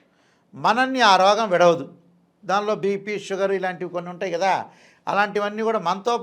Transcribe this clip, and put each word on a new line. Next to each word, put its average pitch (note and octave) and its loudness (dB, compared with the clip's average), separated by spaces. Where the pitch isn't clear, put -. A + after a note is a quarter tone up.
మనల్ని A#3+ 0
ఆ - 8
రోగం G#3 4
విడవదు. E3 4
దానిలో G#3 0
బీపీ, G3 -4
షుగర్ G3 -2
ఇలాంటివి F3+ -8
కొన్ని F3 -8
ఉంటాయి F3 -6
కదా, F#3 0
అలాంటివన్నీ G#3 -2
కూడా A3 0
మనతో G3 -2